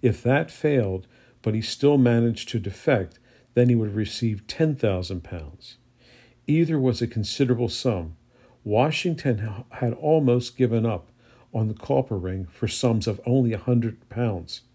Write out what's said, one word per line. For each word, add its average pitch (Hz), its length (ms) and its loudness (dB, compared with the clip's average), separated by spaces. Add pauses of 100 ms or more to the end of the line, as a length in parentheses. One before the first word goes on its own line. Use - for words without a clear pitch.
If 107 220 2
that 143 280 2
failed, 110 560 -2 (340)
but 110 120 -2
he 110 80 -2
still 143 360 2
managed 117 520 2
to 113 100 -2
defect, 98 600 -2 (360)
then 123 140 6
he 123 60 6
would 107 180 -2
receive 107 540 -4
ten 156 280 0
thousand 92 480 -2
pounds. - 540 -16 (720)
Either 160 320 2
was 127 220 2
a 117 60 -2
considerable 117 640 0
sum. 90 460 -4 (480)
Washington 135 760 0
ha-, 107 240 -8 (140)
had 120 160 -2
almost 135 640 2
given 113 280 2
up 104 240 -4 (440)
on 110 140 0
the 107 80 -4
Culper 135 420 -2
ring 92 340 -6
for - 160 -4
sums 113 380 0
of 104 220 -4
only 120 260 2
a 101 60 -6
hundred 113 500 0
pounds 104 520 -6 (140)